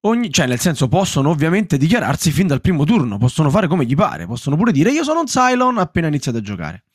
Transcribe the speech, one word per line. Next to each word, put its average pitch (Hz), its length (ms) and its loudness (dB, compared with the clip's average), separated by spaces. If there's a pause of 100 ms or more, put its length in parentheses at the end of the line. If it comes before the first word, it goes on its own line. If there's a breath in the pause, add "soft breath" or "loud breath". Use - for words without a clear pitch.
Ogni, 226 280 0
cioè, 147 140 0
nel 123 120 -2
senso, 147 300 0
possono 151 420 2
ovviamente 165 460 0
dichiararsi 143 560 0
fin 190 160 0
dal 139 120 0
primo 156 240 0
turno, 135 340 0
possono 127 320 2
fare 160 180 2
come 160 180 0
gli 127 80 0
pare, 87 320 -2
possono 127 300 -4
pure 220 160 2
dire: 160 180 4
"Io 302 140 0
sono 311 160 -2
un 311 60 -2
Cylon", 254 520 0
appena 170 300 -2
iniziate 135 300 -2
a 110 40 -6
giocare. 92 420 -10 (100)